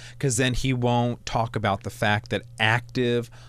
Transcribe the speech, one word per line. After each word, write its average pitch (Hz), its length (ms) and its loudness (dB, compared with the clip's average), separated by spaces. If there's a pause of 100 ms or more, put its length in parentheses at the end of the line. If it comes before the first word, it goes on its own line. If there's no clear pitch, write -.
(200)
'cause 131 160 0
then 127 200 2
he 131 180 2
won't 120 520 2
talk 117 300 -2
about 104 280 0
the - 60 -6
fact 104 420 0
that 104 100 0 (180)
active 120 680 2 (200)